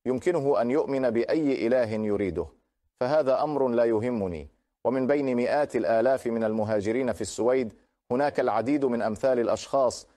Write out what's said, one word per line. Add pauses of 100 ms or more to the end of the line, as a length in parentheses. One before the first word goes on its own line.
يمكنه
أن
يؤمن
بأي
إله
يريده، (540)
فهذا
أمر
لا
يهمني. (360)
ومن
بين
مئات
الآلاف
من
المهاجرين
في
السويد (380)
هناك
العديد
من
أمثال
الأشخاص